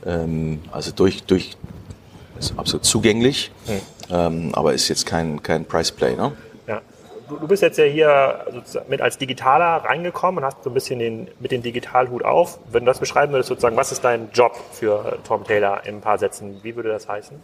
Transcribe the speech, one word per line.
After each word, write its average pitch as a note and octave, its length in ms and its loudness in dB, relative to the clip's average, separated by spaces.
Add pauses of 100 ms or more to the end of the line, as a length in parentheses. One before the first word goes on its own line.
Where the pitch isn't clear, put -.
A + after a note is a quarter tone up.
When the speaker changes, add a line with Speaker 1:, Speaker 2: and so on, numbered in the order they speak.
Speaker 1:
Ähm, D#2+ 540 -2 (140)
also D#2 180 -8
durch, F#2+ 320 2
durch, - 320 0 (800)
ist - 200 -6
absolut - 260 -4
zugänglich, A2+ 680 2 (140)
Speaker 2:
Hm. G2+ 140 -4 (300)
Speaker 1:
ähm, E2+ 420 0
aber D2+ 220 2
ist - 160 0
jetzt - 160 -2
kein, E2 360 -2
kein D#2+ 220 -2
Price E2 260 0
Play, - 280 0
ne? C3+ 160 -2 (340)
Speaker 2:
Ja. G#2+ 140 -8 (480)
Du, D3 80 -10
du D#3 100 -8
bist F#3+ 160 2
jetzt E3 140 2
ja D#3 80 6
hier C#3+ 680 4
sozusagen - 360 -10
mit C3+ 100 -2
als B2 180 0
Digitaler C#3 680 2
reingekommen E3+ 540 -2
und C3+ 60 -4
hast C3+ 200 -4
so C3+ 40 -2
ein A#2+ 40 -10
bisschen C3 260 -2
den, A2+ 300 -4 (100)
mit B2 140 -4
dem A#2+ 100 -2
Digitalhut A#2+ 640 -2
auf. E3 340 2 (100)
Wenn A#2 140 2
du B2 80 4
das B2+ 80 0
beschreiben C#3+ 320 0
würdest, C3 160 0
sozusagen, A#2+ 300 2
was C3 160 0
ist B2 100 -8
dein A#2 300 0
Job A#2+ 240 4 (160)
für G#2+ 520 -2
Tom G#2 200 -2
Taylor G2+ 400 0
in G#2 100 -10
ein G#2 60 -14
paar G#2 160 2
Sätzen? G2 460 -4
Wie A#2 120 -10
würde A2 140 -6
das G#2+ 180 -4
heißen? G#2 360 -10